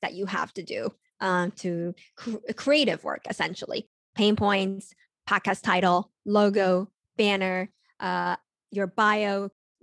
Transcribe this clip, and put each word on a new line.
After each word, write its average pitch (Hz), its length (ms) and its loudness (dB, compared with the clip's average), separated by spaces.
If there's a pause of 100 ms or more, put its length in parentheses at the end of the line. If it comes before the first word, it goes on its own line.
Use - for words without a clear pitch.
that 190 100 -4
you 190 140 -6
have - 260 -4
to 185 100 -10
do, 110 280 -6 (300)
uh, 180 360 0
to 175 380 -4 (220)
cr-, - 380 -10
creative 269 480 0
work, 143 280 -8
essentially. - 580 -6 (260)
Pain 214 220 4
points, 196 560 0 (360)
podcast 202 340 0
title, 185 500 2 (140)
logo, 202 640 4 (260)
banner, 190 540 0 (280)
uh, 180 380 -2 (340)
your 196 160 -2
bio, 202 640 0 (340)